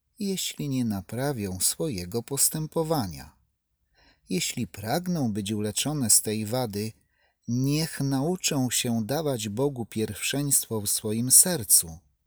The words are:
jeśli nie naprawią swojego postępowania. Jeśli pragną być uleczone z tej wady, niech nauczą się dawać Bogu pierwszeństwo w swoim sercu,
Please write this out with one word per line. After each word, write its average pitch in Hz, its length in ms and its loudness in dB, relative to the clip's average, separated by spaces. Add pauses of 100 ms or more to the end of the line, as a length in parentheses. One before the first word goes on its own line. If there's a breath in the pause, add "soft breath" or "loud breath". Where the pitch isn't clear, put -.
(180)
jeśli 190 500 -4
nie 131 160 0
naprawią 104 760 -2
swojego 113 600 -2
postępowania. 156 1120 -2 (920 soft breath)
Jeśli 170 380 -2
pragną 139 680 -2
być 101 200 -2
uleczone 110 580 0
z - 120 6
tej 107 240 -2
wady, 107 460 -2 (560)
niech 139 520 0
nauczą 139 680 0
się 117 360 0
dawać 131 420 -2
Bogu 123 380 -2
pierwszeństwo 110 960 -2
w 101 100 -4
swoim 113 400 0
sercu, 110 680 6 (280)